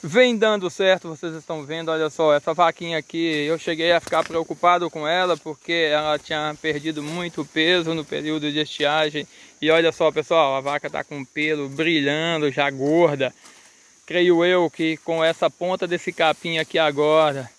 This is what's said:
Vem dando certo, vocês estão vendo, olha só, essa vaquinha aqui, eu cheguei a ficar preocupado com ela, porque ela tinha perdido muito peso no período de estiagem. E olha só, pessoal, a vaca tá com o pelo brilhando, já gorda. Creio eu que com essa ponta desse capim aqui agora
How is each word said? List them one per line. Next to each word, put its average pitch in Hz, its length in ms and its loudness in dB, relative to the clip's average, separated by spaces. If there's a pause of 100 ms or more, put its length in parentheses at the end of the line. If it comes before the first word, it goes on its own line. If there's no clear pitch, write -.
Vem 240 300 4
dando 208 320 0
certo, 185 400 0
vocês 160 240 -10
estão 160 320 -10
vendo, 160 240 -8
olha 160 220 -2
só, 156 200 2
essa 147 220 2
vaquinha 170 420 0
aqui, 165 300 -4 (220)
eu 160 100 0
cheguei 165 340 -2
a 170 80 4
ficar 160 240 -2
preocupado 170 640 0
com 156 200 -6
ela, 180 280 0
porque 160 560 -4
ela 151 280 0
tinha 151 420 -6
perdido 151 400 -6
muito 165 420 -8
peso 160 520 0
no 156 100 -6
período 151 460 -4
de 151 80 -2
estiagem. 151 680 -2 (320)
E 156 120 2
olha 165 200 4
só, 156 200 2
pessoal, 151 440 2
a 135 60 -4
vaca 139 300 -6
tá 151 120 -6
com 147 180 -12
o 131 40 -12
pelo 151 420 -2
brilhando, 151 840 0
já 143 180 0
gorda. 143 640 2 (720)
Creio 175 400 2
eu 180 240 2
que 160 280 -4
com 165 260 -2
essa 160 260 2
ponta 185 380 -4
desse 175 260 -4
capim 165 460 0
aqui 156 180 -4
agora 151 800 2